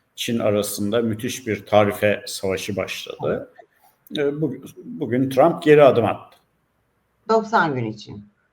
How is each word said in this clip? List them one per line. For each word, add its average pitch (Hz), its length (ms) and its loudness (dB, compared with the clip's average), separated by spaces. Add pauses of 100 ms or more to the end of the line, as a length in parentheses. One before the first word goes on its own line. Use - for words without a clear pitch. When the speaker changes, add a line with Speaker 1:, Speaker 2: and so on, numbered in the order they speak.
(140)
Speaker 1:
Çin 117 240 -4
arasında 104 640 -2
müthiş 113 440 -6
bir 101 200 -6
tarife 104 600 2
savaşı 95 500 -6
başladı. 92 760 -6 (680)
E, 147 220 -2
bu-, 135 160 -4 (280)
bugün 131 460 -4
Trump 151 320 2
geri 151 200 8
adım 117 220 6
attı. - 340 -6 (920)
Speaker 2:
Doksan 214 460 0
gün 123 100 -4
için. 104 400 -12 (280)